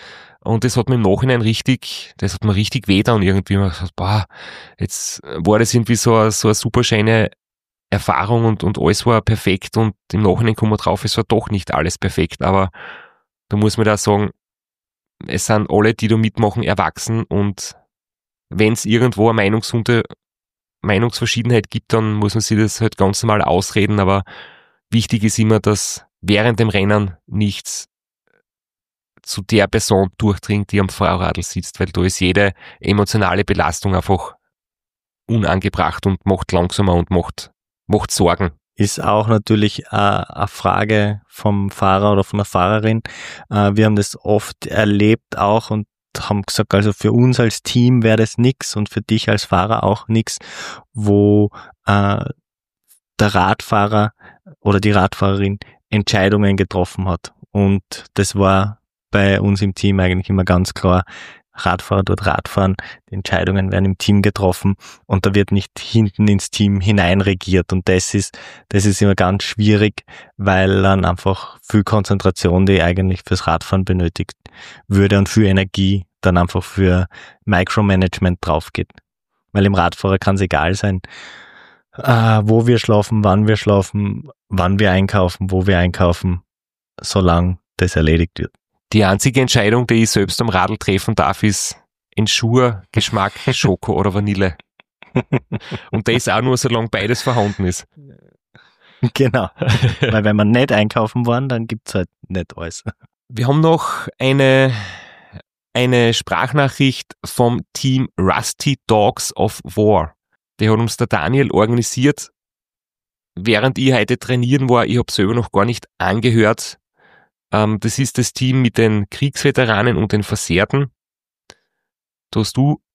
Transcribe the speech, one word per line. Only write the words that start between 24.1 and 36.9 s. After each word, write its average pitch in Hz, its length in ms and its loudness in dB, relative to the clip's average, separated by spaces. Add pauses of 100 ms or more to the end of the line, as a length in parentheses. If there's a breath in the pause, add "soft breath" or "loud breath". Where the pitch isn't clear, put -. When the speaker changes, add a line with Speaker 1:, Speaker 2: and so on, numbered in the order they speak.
Speaker 1:
wichtig 113 340 0
ist 110 160 0
immer, 110 220 2
dass - 440 -2 (180)
während 104 360 2
dem 113 100 2
Rennen 98 460 0 (120)
nichts - 600 -6 (1300)
zu - 200 -10
der 98 260 2
Person 98 500 0
durchdringt, 104 540 -2
die 98 80 0
am 95 100 2
Fahrradl 90 540 -2
sitzt, - 360 -10
weil - 80 -2
da 90 160 -2
ist 92 160 -2
jede 95 340 2 (260 loud breath)
emotionale 101 680 0
Belastung 87 500 -2
einfach 90 400 -2 (920)
unangebracht 95 800 -2
und 98 200 -2
macht 95 260 0
langsamer 90 440 2